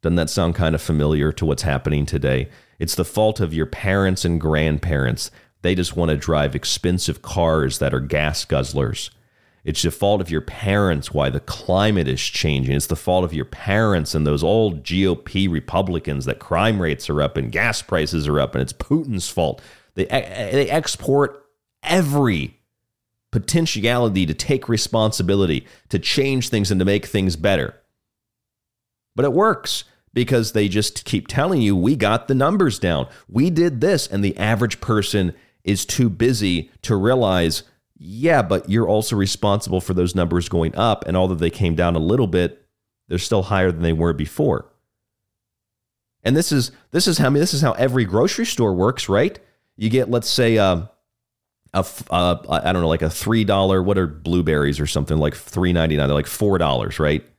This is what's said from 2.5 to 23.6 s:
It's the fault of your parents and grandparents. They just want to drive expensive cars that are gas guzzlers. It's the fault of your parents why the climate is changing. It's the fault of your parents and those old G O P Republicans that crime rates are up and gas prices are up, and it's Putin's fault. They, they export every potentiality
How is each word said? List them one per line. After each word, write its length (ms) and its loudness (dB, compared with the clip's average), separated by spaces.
It's 180 -4
the 100 0
fault 340 0
of 140 -2
your 120 0
parents 580 0
and 160 0
grandparents. 920 -2
They 140 0
just 200 -4
want 140 0
to 80 2
drive 380 0
expensive 680 -2
cars 580 0
that 140 0
are 60 0
gas 460 -2
guzzlers. 640 -4
It's 160 -4
the 100 0
fault 300 0
of 100 -6
your 100 -2
parents 720 -2
why 160 0
the 120 -4
climate 680 0
is 140 -4
changing. 540 -2
It's 120 -2
the 80 -2
fault 300 0
of 80 -6
your 120 -4
parents 680 -2
and 100 2
those 160 2
old 440 0
G 200 0
O 100 2
P 340 -2
Republicans 760 -2
that 140 -6
crime 420 0
rates 280 -4
are 120 0
up 140 -2
and 160 -4
gas 300 -2
prices 440 -2
are 140 0
up, 160 -2
and 60 -2
it's 120 -6
Putin's 560 -4
fault. 320 -4
They, 100 -2
they 640 -2
export 760 -2
every 720 0
potentiality 920 0